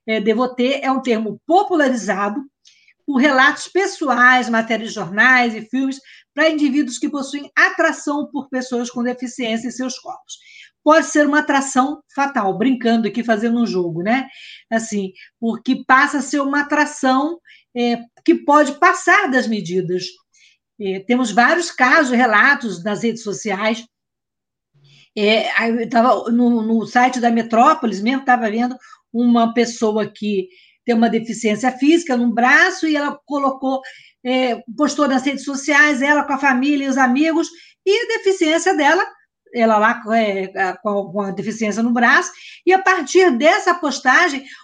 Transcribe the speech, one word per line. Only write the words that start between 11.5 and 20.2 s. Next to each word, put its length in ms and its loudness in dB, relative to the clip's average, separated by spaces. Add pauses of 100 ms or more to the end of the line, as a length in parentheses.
fatal, 420 -2
brincando 520 0
aqui, 160 -4
fazendo 360 0
um 60 2
jogo, 360 -4
né? 260 -2 (420)
Assim, 420 -4 (280)
porque 440 -4
passa 340 2
a 40 -2
ser 180 -4
uma 200 -2
atração, 800 -2 (340)
é, 240 -2 (260)
que 100 4
pode 440 2
passar 520 2
das 180 0
medidas. 560 -4 (760)